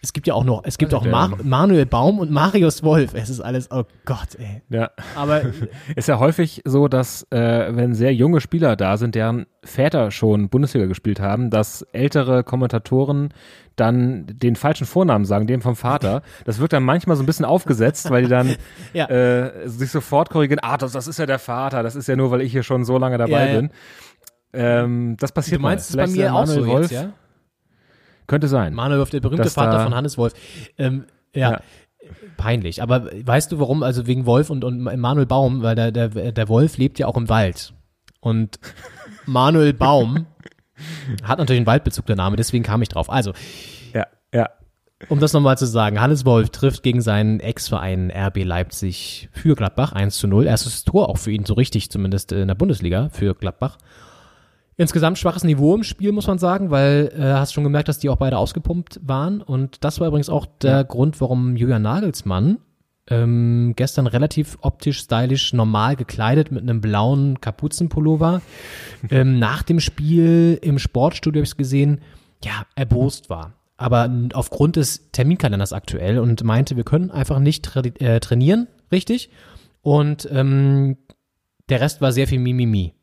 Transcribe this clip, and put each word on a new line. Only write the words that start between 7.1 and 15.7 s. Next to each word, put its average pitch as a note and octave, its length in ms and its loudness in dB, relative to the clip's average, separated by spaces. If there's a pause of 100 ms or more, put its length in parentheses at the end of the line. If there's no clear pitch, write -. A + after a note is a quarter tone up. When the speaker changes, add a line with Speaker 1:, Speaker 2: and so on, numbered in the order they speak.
Speaker 2:
äh, A#2 440 0
wenn A#2+ 200 0
sehr B2 180 2
junge D3 260 4
Spieler D#3 360 0
da G2 220 0
sind, A2+ 180 -2
deren A2+ 320 -2 (160)
Väter C3 480 0
schon G#2 380 2
Bundesliga C3 360 2
gespielt F#2+ 340 -2
haben, G#2 300 0
dass G#2+ 320 -2 (100)
ältere B2+ 520 0
Kommentatoren C3 880 -2 (480)
dann A#2+ 500 0
den A#2+ 280 0
falschen D3 300 0
Vornamen C#3 400 2
sagen, G#2 220 0
dem B2 140 0
vom A#2+ 140 0